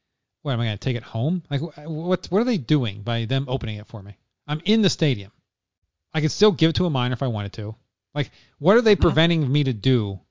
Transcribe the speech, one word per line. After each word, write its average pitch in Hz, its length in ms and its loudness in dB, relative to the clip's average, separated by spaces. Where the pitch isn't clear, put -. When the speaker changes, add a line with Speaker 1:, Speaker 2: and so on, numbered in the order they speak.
Speaker 1:
what, 139 120 -4
am 113 60 0
I 120 60 0
gonna 107 120 -2
take 123 200 -4
it 120 60 -10
home? 160 460 -4
Like, 143 120 -2
wh-, 151 280 -12
what, 175 420 -2
what 196 100 2
are 240 40 0
they 240 120 0
doing 120 440 -2
by 117 240 -2
them 135 220 -2
opening 113 300 -4
it 104 100 -14
for 104 140 -14
me? 98 160 -16
I'm 151 180 -4
in 220 160 4
the 196 80 4
stadium. 113 420 -2
I 156 80 -2
could 151 100 0
still 208 200 4
give 165 200 2
it 160 60 -4
to 180 80 2
a 175 40 0
minor 127 240 0
if - 100 -4
I 131 40 0
wanted 104 260 -4
to. 107 220 -10
Like, 147 160 -4
what 180 180 4
are 247 60 4
they 220 140 6
Speaker 2:
Mm-hmm. - 80 0
Speaker 1:
preventing 160 480 2
me 147 140 2
to 131 80 0
do? 104 460 0